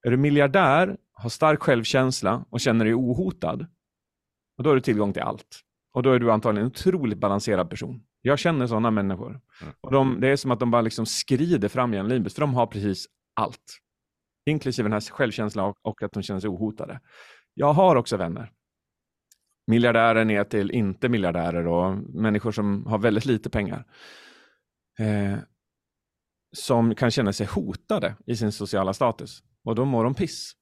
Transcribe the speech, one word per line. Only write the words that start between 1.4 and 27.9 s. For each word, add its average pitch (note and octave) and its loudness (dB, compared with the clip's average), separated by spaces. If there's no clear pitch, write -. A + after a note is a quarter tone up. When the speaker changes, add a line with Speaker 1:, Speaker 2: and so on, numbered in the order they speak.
Speaker 1:
självkänsla B2+ 2
och A#2 -4
känner A2+ 4
dig A2 4
ohotad, C3 -2
och B2 -6
då D3+ 4
har C#3+ 6
du C3 4
tillgång G#2 0
till - -4
allt. - -8
Och B2+ -2
då C3+ 4
är B2 6
du A#2 4
antagligen G#2+ 2
en C3 -2
otroligt C#3 0
balanserad G2+ 0
person. - -12
Jag C#3 2
känner D3+ 0
såna A#2 0
människor. G2+ -2
Speaker 2:
Mm. - -14
Speaker 1:
Och B2+ -6
de, C3 2
det C3 2
är C#3 2
som C3+ -4
att A2+ 0
de A#2+ 0
bara A#2 4
liksom A2 -2
skrider C3+ 0
fram B2 -2
genom G2+ -2
livet, A2+ -2
för - -8
de C#3+ 0
har A#2+ 2
precis G2 -4
allt. - -6
Inklusive C3+ 0
den G#2+ 0
här G#2+ 0
självkänslan G#2+ -4
och, G2 -12
och - -6
att G#2 -6
de G2+ -6
känner G2 -6
sig G#2 -4
ohotade. G#2+ -6
Jag C#3+ 2
har E3+ 6
också A#2 0
vänner. F2+ -6
Miljardärer A2+ 4
ner G#2 2
till G2+ 0
inte A2 -2
miljardärer F2 0
och F2+ 0
människor G#2+ -2
som G2+ -2
har A2 -2
väldigt A2 2
lite A#2+ -2
pengar. G2 -4
Eh, G#2 -2
som A#2 0
kan B2 0
känna G#2+ 0
sig G2 -4
hotade - -4